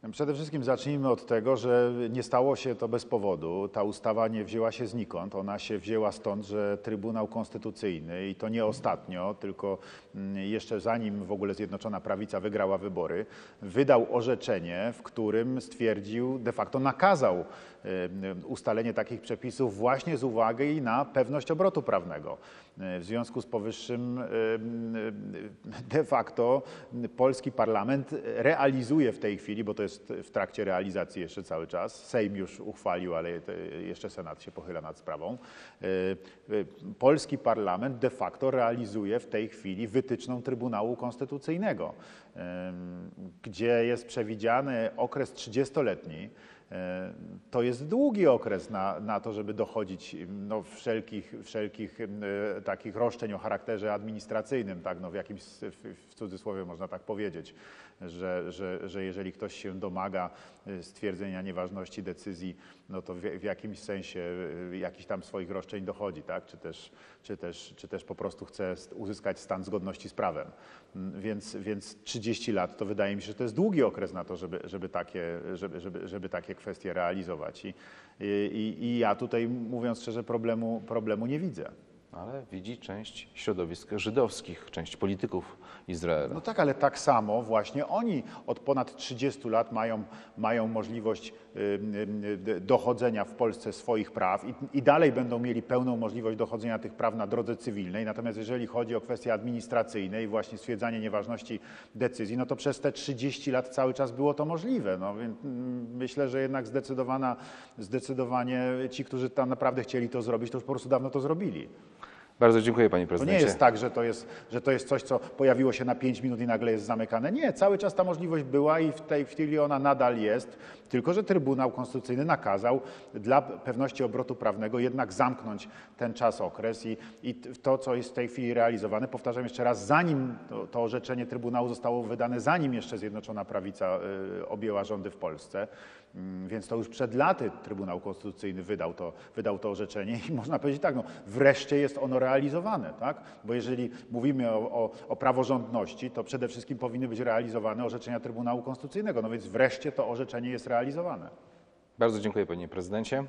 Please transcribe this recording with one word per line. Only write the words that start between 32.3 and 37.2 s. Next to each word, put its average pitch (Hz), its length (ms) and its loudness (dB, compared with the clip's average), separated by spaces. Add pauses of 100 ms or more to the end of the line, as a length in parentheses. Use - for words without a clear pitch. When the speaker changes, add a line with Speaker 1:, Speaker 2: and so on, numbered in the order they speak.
Speaker 1:
już 95 240 -6
uchwalił, 90 560 -2
ale 85 260 -2
te, - 120 -8 (280)
jeszcze 90 280 -8
Senat 80 340 -12
się - 80 -14
pochyla 82 300 -8
nad 78 160 -12
sprawą, 82 400 -8 (440)
e, 98 60 -6
e, 95 800 -2 (340)
polski 143 380 6